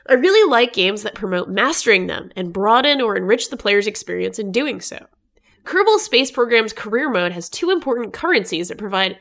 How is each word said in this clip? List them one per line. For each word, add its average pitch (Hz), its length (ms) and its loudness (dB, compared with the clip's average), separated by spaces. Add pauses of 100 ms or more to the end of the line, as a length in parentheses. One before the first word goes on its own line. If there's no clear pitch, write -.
"I 262 40 4
really 370 360 6
like 240 240 2
games 202 300 0
that 214 100 -8
promote 180 360 -4
mastering 202 580 2
them - 280 -8
and 180 160 -6
broaden 240 480 2
or 220 160 0
enrich 196 360 0
the 254 60 -10
player's 202 280 2
experience 185 540 -6
in 202 120 -6
doing 240 300 -2
so. - 240 -14 (600)
Kerbal 415 340 2
Space 262 320 0
Program's 226 420 2
career 247 380 -2
mode 175 220 0
has 175 140 -10
two - 220 -4
important 254 420 -2
currencies 190 580 -2
that - 100 -14
provide 190 420 -2